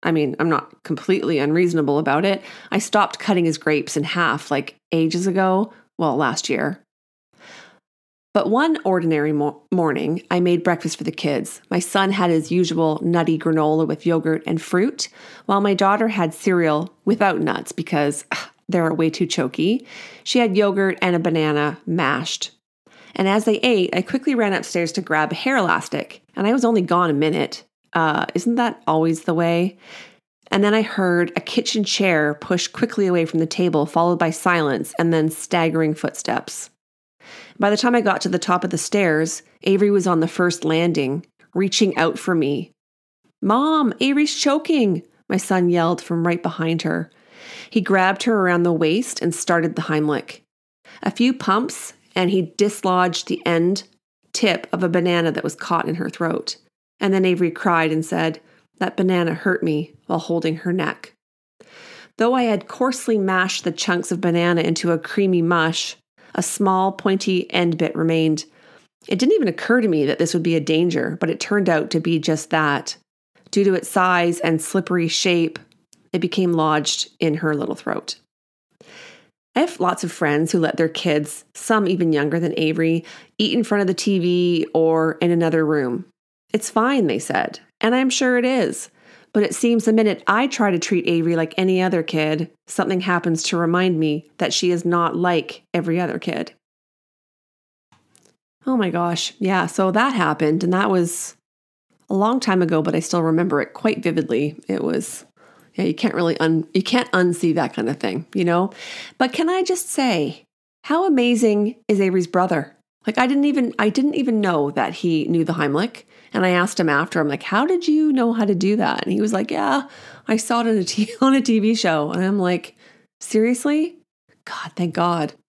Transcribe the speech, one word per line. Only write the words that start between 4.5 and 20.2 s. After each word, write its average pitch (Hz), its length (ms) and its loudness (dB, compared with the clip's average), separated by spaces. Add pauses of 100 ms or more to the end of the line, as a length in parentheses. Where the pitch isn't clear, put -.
like, 139 240 -4 (160)
ages 165 360 0
ago. 190 460 0 (260)
Well, 147 180 0
last 143 320 -2
year. 147 340 -4 (1500)
But 202 160 0
one 285 360 2
ordinary 160 480 0
mo-, 147 280 -2 (100)
morning, 165 600 0
I 180 100 0
made 175 240 2
breakfast 170 320 0
for - 80 -10
the 156 80 -6
kids. - 560 -4
My 180 100 -2
son 196 340 0
had 185 180 0
his 160 200 0
usual 165 520 0
nutty 165 360 2
granola 156 480 2
with 156 200 -4
yogurt 160 400 0
and 165 160 -2
fruit, - 480 -2 (340)
while 202 160 2
my 202 140 2
daughter 202 340 2
had 180 240 0
cereal 170 640 0 (100)
without 196 360 2
nuts - 320 -4
because, 147 600 -2
ugh, - 160 -10 (220)
they're 165 220 2
way 160 180 0
too 160 160 -2
choky. 165 600 -2 (380)